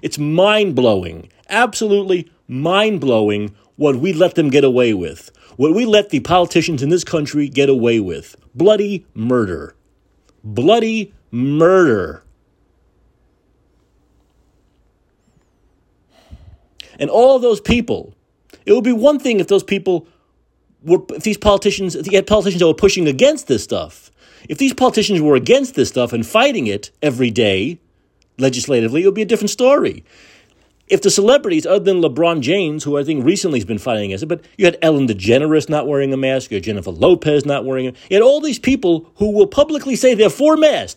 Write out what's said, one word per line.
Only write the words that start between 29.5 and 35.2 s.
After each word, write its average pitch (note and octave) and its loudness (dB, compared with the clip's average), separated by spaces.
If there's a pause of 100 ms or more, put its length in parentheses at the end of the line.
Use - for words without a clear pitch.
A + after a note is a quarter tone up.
story. C4 0 (840)
If - 0
the G3 2
celebrities, G3+ 0
other F#3+ 2
than F#3 0
LeBron D#3+ 0
James, D#3 -2
who C#3+ -2
I C#3+ -2
think C#3 -4
recently E3 0
has G2 -6
been G#2 -4
fighting G#2+ -4
against F#2+ -8
it, - -8
but E3 -6 (120)
you G3 0
had E3+ 2
Ellen C#3+ 2
DeGeneres C3 0